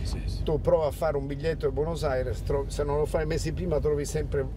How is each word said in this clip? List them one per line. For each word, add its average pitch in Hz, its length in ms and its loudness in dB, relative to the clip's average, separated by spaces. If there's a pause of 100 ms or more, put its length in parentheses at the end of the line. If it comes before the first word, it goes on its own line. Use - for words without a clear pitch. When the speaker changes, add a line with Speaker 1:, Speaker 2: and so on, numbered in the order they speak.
Speaker 1:
sì, - 200 -2
sì. - 200 -2
Speaker 2:
Tu 147 160 2
prova 165 260 4
a 139 60 2
fare 156 240 0
un 139 100 -2
biglietto 143 400 -2
a 139 40 2
Buenos 151 340 0
Aires, 131 400 0
tro-, 139 240 0
se - 160 -2
non 143 120 0
lo 151 100 2
fai 156 200 0
mesi 160 260 -2
prima 160 280 0
trovi 147 260 2
sempre 143 400 0 (100)